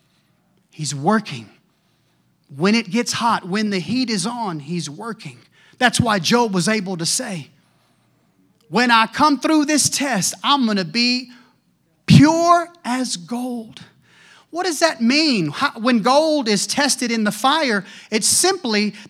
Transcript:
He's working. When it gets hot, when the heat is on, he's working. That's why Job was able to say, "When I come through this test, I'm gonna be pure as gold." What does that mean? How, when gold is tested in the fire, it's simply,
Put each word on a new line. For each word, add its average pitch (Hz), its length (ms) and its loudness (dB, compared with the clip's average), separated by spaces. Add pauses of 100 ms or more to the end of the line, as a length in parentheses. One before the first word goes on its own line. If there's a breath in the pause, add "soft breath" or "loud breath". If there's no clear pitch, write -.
(680)
He's 147 240 -8
working. 143 560 -2 (1040)
When 190 200 2
it 226 140 -2
gets 220 240 -2
hot, 214 340 -2
when 208 220 -2
the 196 100 -2
heat 220 300 -4
is 196 160 -2
on, 220 340 -6
he's 143 300 -8
working. 156 500 -14 (380 soft breath)
That's 247 220 0
why 214 200 0
Job 220 340 0
was 170 140 0
able 196 300 -2
to 165 80 -6
say, 190 460 -6 (1160)
"When 240 240 2
I 226 160 4
come 285 320 2
through 302 260 2
this 302 240 0
test, 247 440 -2 (100)
I'm 262 220 2
gonna 202 180 0
be 240 480 -2 (720 loud breath)
pure 330 640 6 (160)
as 247 320 -4
gold." 240 680 -10 (680 soft breath)
What 349 160 -6
does 320 140 -4
that 311 220 2
mean? 233 500 2
How, 277 280 -2
when 233 220 2
gold 285 480 2
is - 160 0
tested 254 460 -2
in 226 120 -2
the 208 80 0
fire, 262 540 0 (240 loud breath)
it's 220 180 -2
simply, 226 680 0 (140)